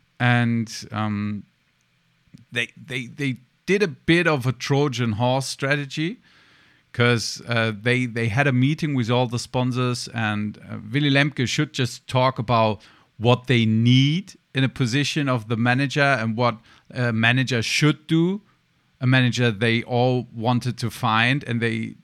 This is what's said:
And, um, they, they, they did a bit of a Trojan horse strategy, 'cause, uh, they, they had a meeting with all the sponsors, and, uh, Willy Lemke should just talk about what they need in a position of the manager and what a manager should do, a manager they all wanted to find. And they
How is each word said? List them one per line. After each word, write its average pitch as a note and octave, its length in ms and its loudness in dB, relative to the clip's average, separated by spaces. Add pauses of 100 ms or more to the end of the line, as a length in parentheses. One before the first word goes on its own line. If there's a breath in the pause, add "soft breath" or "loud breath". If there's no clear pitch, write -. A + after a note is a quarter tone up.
(180)
And, A#2+ 540 0 (180)
um, G#2 540 -4 (1040)
they, A#2 260 -4
they, B2 300 -10
they C3 300 -4 (300)
did G3+ 160 2
a G3 60 2
bit E3 380 2
of C#3+ 200 0
a C3 60 2
Trojan B2+ 600 0
horse B2 340 0
strategy, C#3+ 720 -4 (720 soft breath)
'cause, A#2+ 540 0
uh, A2+ 340 0
they, B2 260 0
they A#2 220 -2
had C3 200 0
a C#3 40 2
meeting C#3+ 420 0
with A#2+ 160 0
all B2 160 2
the A#2+ 120 -4
sponsors, B2+ 720 -4
and, G#2+ 500 -4 (100)
uh, A2 100 -12 (120)
Willy C#3+ 200 2
Lemke C#3 360 2
should D3+ 260 -2
just - 360 -4
talk B2+ 320 0
about A2 400 2 (380 soft breath)
what A#2+ 280 2
they A#2+ 180 4
need B2+ 720 4 (200)
in C3+ 100 0
a B2+ 40 2
position C#3 600 -2
of A#2 200 -4
the A#2 80 -2
manager B2+ 440 0
and A#2 360 0
what A#2 220 0 (320 soft breath)
a B2 220 -2
manager A#2 500 2
should - 440 0
do, F3 340 0 (600)
a B2+ 60 -2
manager B2 440 4
they A2+ 320 0
all B2 520 0
wanted A#2 440 -2
to A#2 120 -4
find. A#2+ 540 0
And A#2+ 160 -4
they A2+ 440 -4